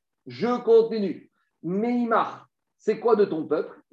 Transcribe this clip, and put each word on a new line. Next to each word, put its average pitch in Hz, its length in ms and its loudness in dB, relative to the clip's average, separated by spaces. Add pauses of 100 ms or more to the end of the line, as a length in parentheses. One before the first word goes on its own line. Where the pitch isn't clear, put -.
(260)
Je 175 360 -4
continue. 220 680 2 (320)
Meimar, 226 840 -2 (280)
c'est - 220 -4
quoi 226 160 4
de 208 80 4
ton 160 240 -2
peuple ? - 340 -6 (120)